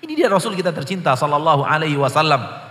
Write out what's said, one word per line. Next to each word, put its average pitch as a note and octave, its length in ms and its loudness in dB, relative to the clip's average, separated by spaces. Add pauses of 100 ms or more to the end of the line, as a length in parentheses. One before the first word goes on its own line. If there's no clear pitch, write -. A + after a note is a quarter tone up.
Ini D#4 160 -10
dia D4+ 100 4
Rasul G3 300 0
kita F3 160 -2
tercinta D3+ 400 0
sallallahu D3 480 2
alaihi D#3 340 0
wasallam C#3 460 2 (280)